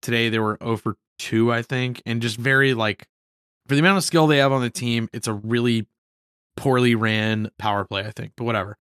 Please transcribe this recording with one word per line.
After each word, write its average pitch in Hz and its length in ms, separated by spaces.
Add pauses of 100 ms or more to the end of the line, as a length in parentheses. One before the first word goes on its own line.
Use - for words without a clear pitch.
Today, 117 280
they 110 100
were 107 200
oh 113 160
for 104 200 (220)
two, 113 340
I 117 100
think. 127 420
And 117 160
just 113 180
very, 135 360
like, 110 320 (600)
for 139 60
the 143 60
amount 190 180
of 170 60
skill 160 220
they 151 120
have 139 140
on 131 100
the 120 80
team, 117 420
it's 117 160
a 113 60
really 113 520 (720)
poorly 123 400
ran 110 640
power 101 260
play, 98 200
I 107 60
think. 110 260
But 123 80
whatever. 104 380